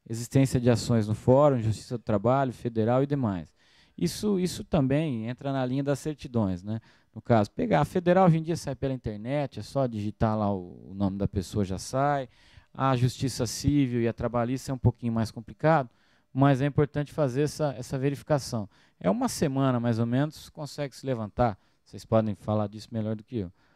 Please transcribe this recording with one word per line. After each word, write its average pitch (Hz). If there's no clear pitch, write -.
existência 123
de 120
ações 113
no 107
fórum, 135
Justiça 110
do 107
Trabalho, 120
Federal 117
e 143
demais. 113
Isso, 196
isso 180
também 135
entra 131
na 135
linha 131
das 139
certidões, 113
né? 110
No 110
caso, 110
pegar 208
a 147
Federal, 180
hoje 165
em 160
dia 160
sai 139
pela 135
internet, 123
é -
só 135
digitar 107
lá 104
o, 87
o 95
nome 98
da 98
pessoa, 104
já 92
sai. 135
A 131
Justiça 123
Civil 131
e 117
a 113
Trabalhista 120
é -
um 127
pouquinho 117
mais 113
complicado, 147
mas 135
é 139
importante 147
fazer 139
essa, 147
essa 127
verificação. 131
É 180
uma 247
semana, 135
mais 117
ou 117
menos, 135
consegue 147
se -
levantar. 117
Vocês -
podem 110
falar 107
disso 107
melhor 110
do 107
que 120
eu. 92